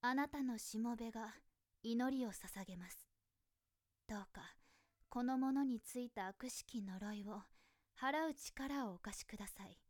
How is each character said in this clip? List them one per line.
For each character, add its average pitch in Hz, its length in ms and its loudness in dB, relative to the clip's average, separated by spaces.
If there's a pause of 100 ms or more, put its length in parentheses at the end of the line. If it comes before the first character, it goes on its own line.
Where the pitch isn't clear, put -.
あ 247 120 6
な 285 140 4
た 285 140 0
の 247 160 2
し - 200 -4
も 233 160 4
べ 226 160 -4
が 220 240 -6 (480)
祈 247 340 4
り 254 100 4
を 202 60 -2
捧 196 320 -6
げ 185 120 -8
ま 180 120 -8
す。 - 200 -12 (960)
ど 214 100 -4
う 196 160 -6
か、 - 240 -14 (520)
こ 247 160 0
の 262 120 4
者 269 280 4
に 247 160 2
つ - 180 -6
い 247 120 -2
た 190 180 -2
悪 220 200 -6
し - 160 -6
き - 160 -4
呪 196 320 -4
い 208 140 -4
を 208 160 -6 (580)
払 294 280 4
う 302 60 0
力 277 520 -2
を 190 80 -2
お 175 40 -12
貸 - 200 -8
し - 60 -8
く - 120 -10
だ 202 120 -6
さ - 160 -12
い。 185 260 -18